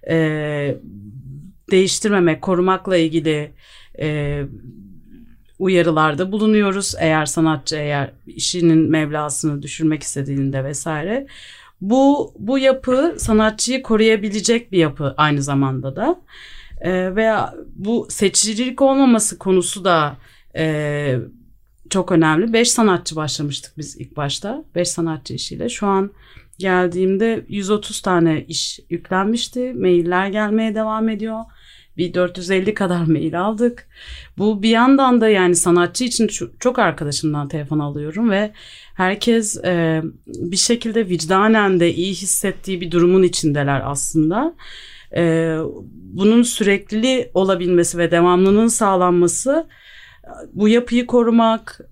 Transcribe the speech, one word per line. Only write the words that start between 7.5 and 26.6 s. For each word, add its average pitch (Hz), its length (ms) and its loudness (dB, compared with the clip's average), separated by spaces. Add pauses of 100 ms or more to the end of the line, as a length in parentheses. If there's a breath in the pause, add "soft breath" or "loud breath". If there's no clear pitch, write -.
eğer 147 360 -4 (160)
işinin 160 600 2
meblağını 151 720 -2
düşürmek 151 420 -4
istediğinde 139 600 -4
vesaire. 160 640 -6 (540 loud breath)
Bu, 262 580 2
bu 240 200 -2
yapı 262 580 2
sanatçıyı 220 640 0
koruyabilecek 220 880 0
bir 180 60 0
yapı 147 400 0
aynı 147 260 2
zamanda 135 520 -2
da. 262 260 -2 (600 loud breath)
E, 185 340 -4
veya 220 380 0 (220)
bu 220 340 -4
seçicilik 220 720 -2
olmaması 269 560 4
konusu 185 480 0
da, 156 320 2 (380 soft breath)
e, 147 600 -2 (760)
çok 185 220 -2
önemli. 165 420 4
Beş 233 180 4
sanatçı 180 440 0
başlamıştık 147 640 -8
biz 147 200 -14
ilk - 200 -16
başta. 202 480 -8 (100)
Beş 175 120 0
sanatçı 160 460 -6
işiyle. - 360 -8
Şu - 180 -4
an 196 240 0 (460 soft breath)
geldiğimde 190 920 0